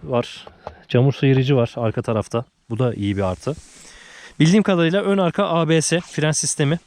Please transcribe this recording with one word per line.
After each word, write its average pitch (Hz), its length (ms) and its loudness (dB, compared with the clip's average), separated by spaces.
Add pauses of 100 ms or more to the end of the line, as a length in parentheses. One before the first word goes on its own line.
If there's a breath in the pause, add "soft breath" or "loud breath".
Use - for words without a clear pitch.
var. - 420 -6 (420 loud breath)
Çamur 131 240 2
sıyırıcı 135 440 2
var 117 200 0
arka 117 260 -4
tarafta. 117 420 -4 (260)
Bu 113 80 -8
da 123 160 0
iyi 101 220 -4
bir 98 60 -2
artı. 95 320 -4 (840 loud breath)
Bildiğim 175 220 6
kadarıyla 175 400 2
ön 196 160 0
arka 190 300 0
A 165 200 0
B 160 140 2
S 165 180 -2
fren 156 320 -4
sistemi. 151 540 -2